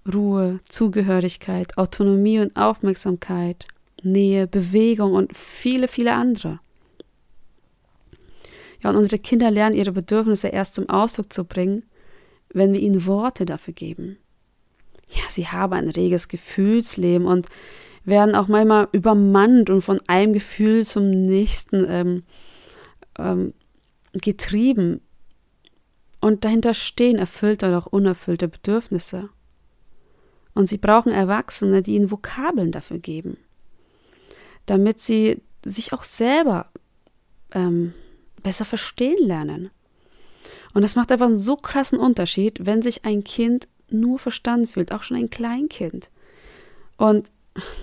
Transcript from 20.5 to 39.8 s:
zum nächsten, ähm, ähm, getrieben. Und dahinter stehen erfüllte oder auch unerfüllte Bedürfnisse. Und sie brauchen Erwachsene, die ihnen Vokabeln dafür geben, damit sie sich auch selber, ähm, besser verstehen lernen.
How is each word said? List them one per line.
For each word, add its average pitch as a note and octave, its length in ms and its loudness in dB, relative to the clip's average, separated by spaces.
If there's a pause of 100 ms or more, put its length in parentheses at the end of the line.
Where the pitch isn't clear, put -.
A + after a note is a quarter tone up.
zum G3+ 220 0
nächsten, F#3+ 800 2
ähm, F3 340 -2 (960)
ähm, F3+ 340 -4 (600)
getrieben. G3+ 880 0 (1200)
Und G#3+ 240 0
dahinter A3+ 280 2
stehen A#3+ 440 0
erfüllte G3+ 500 -2
oder F3 120 2
auch E3+ 60 -10
unerfüllte F#3 600 -2
Bedürfnisse. G3 840 -6 (1200)
Und G3 160 2
sie G#3 80 -6
brauchen A3+ 340 4
Erwachsene, G3 720 0
die G#3 140 -2
ihnen G3+ 140 2
Vokabeln A3 600 -4
dafür - 260 -10
geben, E3 400 -12 (1300)
damit G3+ 360 2
sie A3 400 0 (240)
sich G3+ 260 -10
auch - 120 -10
selber, A#3+ 680 0 (800)
ähm, F3 420 -2 (480)
besser F#3+ 220 -4
verstehen B3+ 560 -4
lernen. E3+ 500 -2 (1040)